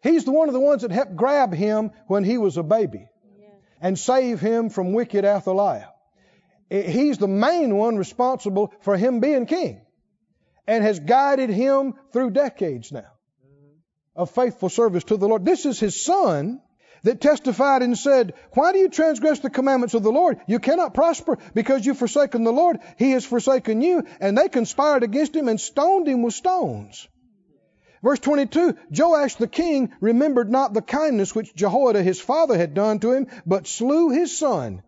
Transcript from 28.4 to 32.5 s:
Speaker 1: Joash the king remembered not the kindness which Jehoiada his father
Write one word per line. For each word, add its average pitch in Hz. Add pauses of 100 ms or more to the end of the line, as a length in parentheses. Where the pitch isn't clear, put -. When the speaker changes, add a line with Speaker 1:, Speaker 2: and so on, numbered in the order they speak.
Speaker 1:
Joash 294
the 233
king 302
remembered 240
not 262
the 214
kindness 254
which -
Jehoiada 208
his 180
father 277